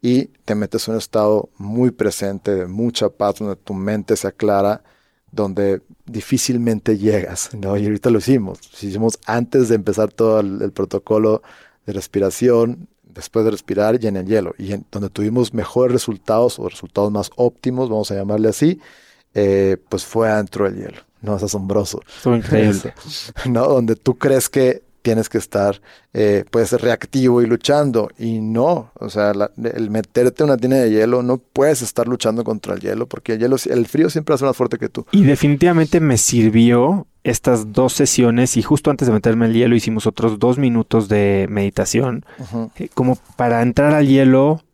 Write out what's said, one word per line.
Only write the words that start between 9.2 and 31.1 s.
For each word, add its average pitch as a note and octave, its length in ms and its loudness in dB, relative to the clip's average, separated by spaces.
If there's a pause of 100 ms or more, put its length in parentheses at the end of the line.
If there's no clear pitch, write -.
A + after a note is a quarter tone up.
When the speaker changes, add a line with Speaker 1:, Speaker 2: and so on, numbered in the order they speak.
Speaker 1:
antes A#2+ 440 0
de A2+ 60 4
empezar G#2 360 -2
todo A2 280 2
el, G2+ 220 -4
el G2+ 100 -4
protocolo G#2+ 680 0 (440)
de G2+ 80 -10
respiración, A#2 960 0 (160)
después - 420 -4
de A2 60 2
respirar G#2 500 -2
y A2 60 -2
en G2 100 -2
el F#2 80 -6
hielo. F#2+ 320 -2
Y G2+ 160 -8
en, G2+ 180 -10
donde G2+ 180 -8
tuvimos G#2+ 440 -2
mejores A#2+ 400 0
resultados, A2+ 680 -2
o A2+ 80 -8
resultados G2+ 440 -4
más G2+ 240 -4
óptimos, B2+ 540 -2
vamos G#2+ 220 -4
a G2+ 40 -6
llamarle G#2 340 0
así, D#3 300 0 (540)
eh, G2 440 2 (100)
pues F#2+ 160 -6
fue A2+ 260 0
adentro G#2 360 -2
del G2 120 -4
hielo. G2 240 -14 (200)
No, G#2 160 -4
es F#2+ 60 -4
asombroso. G2 580 -4 (160)
Speaker 2:
Estuvo B2 180 0
increíble. G#2+ 580 0 (260)
Speaker 1:
<laughs> - 260 -12
¿No? B2+ 220 0
Donde A#2+ 280 2
tú - 220 -2
crees C3+ 320 0
que C3 340 2 (200)
tienes A2 260 0
que A2+ 100 -2
estar, G2+ 420 -2 (320)
eh, G#2 380 2
pues, A2+ 220 0
reactivo A#2+ 680 2
y A#2 60 2
luchando. A#2+ 640 0 (100)
Y A2+ 200 -4
no, A2+ 600 -2
o G#2 100 -10
sea, G#2 240 0
la, G2+ 160 -2 (240)
el A2 160 -4
meterte A#2+ 540 0
en D3 60 2
una C3+ 80 4
tina B2+ 180 0
de A#2+ 160 2
hielo, A#2 320 2